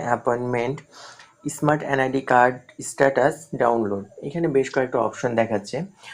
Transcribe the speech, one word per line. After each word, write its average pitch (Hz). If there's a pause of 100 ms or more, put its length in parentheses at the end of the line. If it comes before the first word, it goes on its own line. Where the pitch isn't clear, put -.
অ্যাপয়েন্টমেন্ট, 123 (800)
স্মার্ট 151
এনআইডি 135
কার্ড 127 (280)
স্ট্যাটাস 135 (220)
ডাউনলোড। 113 (180)
এখানে 165
বেশ 135
কয়েকটা 127
অপশন 113
দেখাচ্ছে। 113 (380)